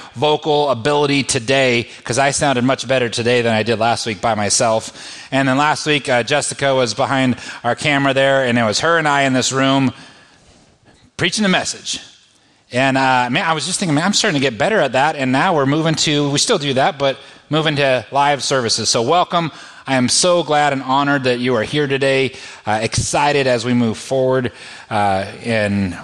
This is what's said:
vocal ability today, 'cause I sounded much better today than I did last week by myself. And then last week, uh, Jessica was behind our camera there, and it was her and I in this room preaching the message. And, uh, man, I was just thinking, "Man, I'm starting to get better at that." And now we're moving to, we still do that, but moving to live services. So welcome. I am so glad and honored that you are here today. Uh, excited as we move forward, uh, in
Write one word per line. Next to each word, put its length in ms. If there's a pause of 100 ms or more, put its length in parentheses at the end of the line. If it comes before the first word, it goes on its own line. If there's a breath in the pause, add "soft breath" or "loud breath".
(140 loud breath)
vocal 560
ability 540
today, 640 (160 loud breath)
'cause 120
I 140
sounded 320
much 240
better 220
today 340
than 100
I 120
did 160
last 260
week 140
by 160
myself. 560 (400 loud breath)
And 160
then 100
last 260
week, 240
uh, 140
Jessica 540
was 180
behind 420 (280 loud breath)
our 100
camera 400
there, 300
and 120
it 60
was 180
her 180
and 100
I 140
in 100
this 180
room 420 (1200 loud breath)
preaching 260
the 60
message. 500 (720 soft breath)
And, 260
uh, 340
man, 140
I 80
was 140
just 140
thinking, 160
"Man, 80
I'm 80
starting 280
to 60
get 120
better 200
at 140
that." 240
And 160
now 220
we're 120
moving 300
to, 340
we 80
still 200
do 160
that, 240
but 180 (340 loud breath)
moving 260
to 340
live 320
services. 480
So 100
welcome. 500 (360 loud breath)
I 100
am 140
so 320
glad 320
and 80
honored 420
that 140
you 180
are 60
here 240
today. 460 (340 loud breath)
Uh, 160
excited 640
as 180
we 80
move 240
forward, 560 (380 loud breath)
uh, 340 (180)
in 600